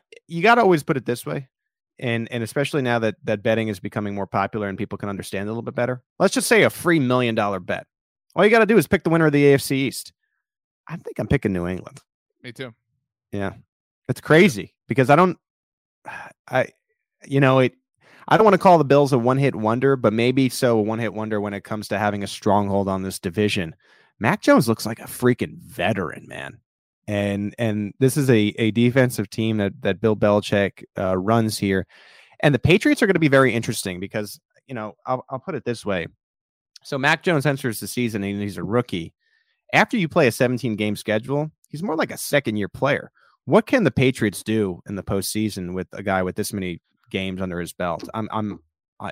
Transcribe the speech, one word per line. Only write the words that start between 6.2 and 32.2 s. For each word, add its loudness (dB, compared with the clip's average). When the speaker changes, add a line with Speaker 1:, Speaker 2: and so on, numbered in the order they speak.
Speaker 1:
just -2
say 4
a 6
free 0
million 0
dollar -2
bet. -8
All 2
you 6
gotta 6
do 4
is 4
pick 0
the 0
winner 4
of 2
the 6
A 8
F 4
C -2
East. -12
I -14
think -12
I'm -4
picking 0
New -2
England. -8
Speaker 2:
Me -16
too. -14
Speaker 1:
Yeah, -6
it's -4
crazy 4
because 4
I 8
don't, 4
I, 0
you 0
know, 4
it, 2
I 6
don't 6
wanna 6
call 6
the 2
Bills 4
a 4
one-hit 2
wonder, 0
but 2
maybe 2
so 2
a 4
one-hit -4
wonder -6
when -6
it -10
comes -10
to -2
having -2
a -6
stronghold 0
on -2
this -8
division. -2
Mac 0
Jones 4
looks -2
like -10
a -18
freaking -2
veteran, -4
man. -14
And, -4
and -4
this 2
is 0
a, 4
a 0
defensive 2
team -2
that, 0
that -2
Bill 2
Belichick, 0
uh, -2
runs 0
here. -2